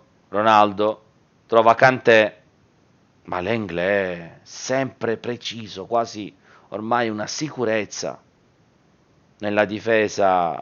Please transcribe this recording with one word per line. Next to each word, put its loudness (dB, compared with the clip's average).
Ronaldo 2
trova 6
Kanté, 4
ma -8
Lenglet -4
sempre -6
preciso, -12
quasi -4
ormai -2
una -6
sicurezza -6
nella 0
difesa 0